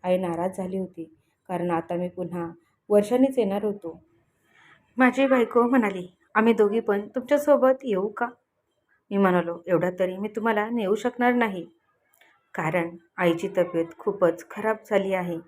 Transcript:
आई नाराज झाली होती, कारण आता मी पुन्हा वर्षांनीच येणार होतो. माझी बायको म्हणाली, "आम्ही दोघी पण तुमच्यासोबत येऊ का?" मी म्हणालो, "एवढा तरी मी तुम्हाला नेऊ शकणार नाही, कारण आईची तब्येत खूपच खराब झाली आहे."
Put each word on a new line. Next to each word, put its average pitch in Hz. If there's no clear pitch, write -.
आई 185
नाराज 180
झाली 185
होती, 180
कारण 175
आता 170
मी 180
पुन्हा 175
वर्षांनीच 247
येणार 208
होतो. 202
माझी 254
बायको 240
म्हणाली, 214
"आम्ही 226
दोघी 220
पण 208
तुमच्यासोबत 262
येऊ 208
का?" 240
मी 202
म्हणालो, 180
"एवढा 175
तरी 185
मी 202
तुम्हाला 214
नेऊ 220
शकणार 247
नाही, 208
कारण 170
आईची 175
तब्येत 170
खूपच 175
खराब 214
झाली 196
आहे." 175